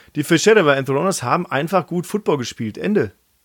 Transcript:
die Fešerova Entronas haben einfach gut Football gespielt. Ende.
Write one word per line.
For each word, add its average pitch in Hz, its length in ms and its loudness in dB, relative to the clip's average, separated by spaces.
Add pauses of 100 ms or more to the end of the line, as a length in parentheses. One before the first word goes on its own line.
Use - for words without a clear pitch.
(140)
die 147 100 -2
Fešerova 170 520 4
Entronas 139 460 -2
haben 147 240 0
einfach 156 400 -2
gut 170 200 -4
Football 202 320 -2
gespielt. 113 400 -8
Ende. 180 340 -2 (320)